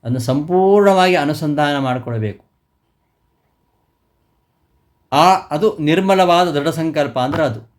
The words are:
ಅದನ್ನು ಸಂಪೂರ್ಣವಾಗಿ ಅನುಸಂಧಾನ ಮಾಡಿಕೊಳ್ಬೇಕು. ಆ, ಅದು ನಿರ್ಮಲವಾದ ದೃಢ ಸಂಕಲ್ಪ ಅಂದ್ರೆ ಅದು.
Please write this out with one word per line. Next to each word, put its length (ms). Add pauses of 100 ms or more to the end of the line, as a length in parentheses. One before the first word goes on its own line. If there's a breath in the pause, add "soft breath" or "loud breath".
ಅದನ್ನು 160
ಸಂಪೂರ್ಣವಾಗಿ 960
ಅನುಸಂಧಾನ 600
ಮಾಡಿಕೊಳ್ಬೇಕು. 680 (2750)
ಆ, 220
ಅದು 420
ನಿರ್ಮಲವಾದ 760
ದೃಢ 160
ಸಂಕಲ್ಪ 520
ಅಂದ್ರೆ 240
ಅದು. 360